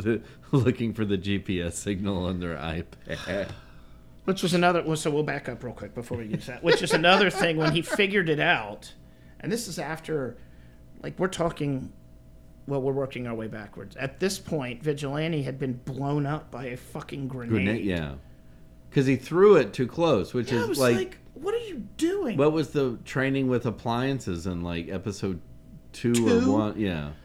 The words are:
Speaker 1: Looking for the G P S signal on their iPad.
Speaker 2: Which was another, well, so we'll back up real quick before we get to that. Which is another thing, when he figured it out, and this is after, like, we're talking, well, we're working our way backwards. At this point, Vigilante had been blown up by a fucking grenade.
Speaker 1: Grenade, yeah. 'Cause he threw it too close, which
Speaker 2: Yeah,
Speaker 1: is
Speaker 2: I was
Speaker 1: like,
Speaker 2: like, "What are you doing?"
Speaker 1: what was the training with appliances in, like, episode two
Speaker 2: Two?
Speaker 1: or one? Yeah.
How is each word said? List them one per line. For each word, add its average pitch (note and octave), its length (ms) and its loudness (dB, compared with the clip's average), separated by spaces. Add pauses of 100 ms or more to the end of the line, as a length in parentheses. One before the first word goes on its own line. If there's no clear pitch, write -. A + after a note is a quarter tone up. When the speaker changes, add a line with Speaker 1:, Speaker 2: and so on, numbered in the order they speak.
(520)
Speaker 1:
Looking A#2+ 420 2
for A2 100 -2
the G2+ 140 2
G G2 220 0
P F#2 220 -2
S E2+ 160 -4
signal G2 480 -2
on F2+ 140 -2
their E2+ 160 -4
iPad. E2 920 -6 (760)
Speaker 2:
Which F#3+ 180 -2
was F3 120 2
another, F3 280 6
well, D#3+ 140 0
so D#3 160 -2
we'll D3 120 2
back C#3+ 260 -4
up A#2+ 140 -10
real A2+ 100 -8
quick G#2 200 -12
before A#2+ 240 -8
we A2+ 100 -8
get - 140 -4
to - 60 -12
that. B2 160 -10
Which E3+ 180 6
is D#3 120 2
another F#3 360 8
thing, E3+ 280 2
when D#3 160 2
he E3 80 2
figured G3 480 2
it D3 100 2
out, B2 540 0 (460)
and D#3 120 -6
this A#3 160 -4
is E3 120 -8
after, D3+ 580 -4 (680)
like, D3 160 -10
we're F#3 100 2
talking, D3 640 -2 (720)
well, C#3 160 -2
we're C3+ 120 0
working C3 340 -4
our A#2 80 -4
way A2 120 -6
backwards. G#2 500 -12
At B2+ 220 -6
this G3 200 0
point, B2 440 -6
Vigilante D3 600 -2
had C#3 160 -4
been C3 140 -2
blown C#3 520 -2
up D3+ 260 -4
by B2 160 -10
a B2 100 -8
fucking C#3 500 -10
grenade. B2 220 -8 (160)
Speaker 1:
Grenade, G2+ 200 0
yeah. D#2+ 300 -2 (760)
'Cause C#3 140 4
he C3+ 120 4
threw F#3+ 380 8
it A#2 180 4
too B2+ 140 -2
close, D3 460 0
which B2 180 -2
Speaker 2:
Yeah, A#2+ 80 2
Speaker 1:
is A#2 60 0
Speaker 2:
I - 40 -4
was D#4 100 0
Speaker 1:
like, B2 160 6
Speaker 2:
like, - 220 -2 (160)
"What F4+ 200 -4
are A#4 60 0
you E4 280 -10 (100)
doing?" E4 400 0
Speaker 1:
what D3 160 6
was D#3+ 180 0
the C3 340 0
training C3+ 440 0
with B2 160 2
appliances A#2+ 840 -2
in, F2 140 -2
like, E2+ 280 -4
episode F#2+ 500 -4 (540)
two A#2+ 200 0
Speaker 2:
Two? A#2 360 4
Speaker 1:
or - 80 4
one? G#2+ 220 -2
Yeah. D#2+ 320 -2 (140)